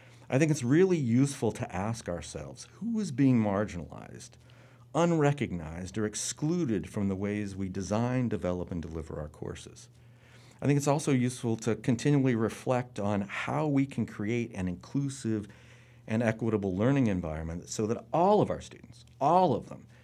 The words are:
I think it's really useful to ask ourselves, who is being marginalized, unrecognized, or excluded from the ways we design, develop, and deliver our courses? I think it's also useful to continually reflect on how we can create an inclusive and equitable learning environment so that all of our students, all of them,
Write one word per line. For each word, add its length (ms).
I 80
think 140
it's 140
really 320
useful 560
to 200
ask 360
ourselves, 580
who 180
is 140
being 280
marginalized, 880
unrecognized, 1040
or 80
excluded 840
from 160
the 80
ways 400
we 140
design, 600
develop, 440
and 100
deliver 380
our 80
courses? 600
I 60
think 120
it's 100
also 240
useful 460
to 180
continually 580
reflect 640
on 220
how 480
we 180
can 180
create 520
an 100
inclusive 800
and 160
equitable 520
learning 300
environment 640
so 180
that 260
all 280
of 100
our 100
students, 440
all 340
of 140
them, 180